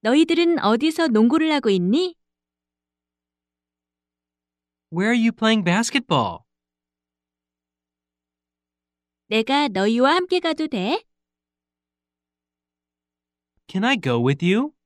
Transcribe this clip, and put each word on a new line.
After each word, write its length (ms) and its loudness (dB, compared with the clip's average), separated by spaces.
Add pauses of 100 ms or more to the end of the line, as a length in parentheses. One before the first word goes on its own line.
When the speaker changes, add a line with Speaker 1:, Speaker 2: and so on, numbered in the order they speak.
Speaker 1:
"너희들은 580 2
어디서 480 0
농구를 440 2
하고 160 0
있니?" 460 0 (2750)
Speaker 2:
Where 200 -2
are 80 0
you 120 2
playing 320 0
basketball? 800 -2 (2750)
Speaker 1:
"내가 420 -2
너희와 460 2
함께 240 -2
가도 300 -4
돼?" 340 -4 (2750)
Speaker 2:
Can 160 -6
I 160 0
go 240 -2
with 220 0
you? 400 0